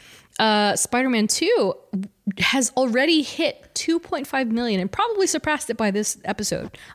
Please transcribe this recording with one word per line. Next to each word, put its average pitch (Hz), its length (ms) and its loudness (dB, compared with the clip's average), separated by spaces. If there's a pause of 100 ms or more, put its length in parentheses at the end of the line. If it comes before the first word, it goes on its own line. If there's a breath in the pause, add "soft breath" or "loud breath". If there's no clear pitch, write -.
(380 loud breath)
uh, 208 380 4
Spider-Man 240 500 2
two, 330 480 2 (640)
has 247 380 0
already 269 460 2
hit - 520 -4
two 330 240 -2
point 311 280 -6
five 262 260 -2
million 226 280 0
and 202 120 -2
probably 415 340 0
surpassed 302 440 -2
it 220 60 -4
by 214 140 2
this 208 340 -2
episode. - 520 -4 (180 loud breath)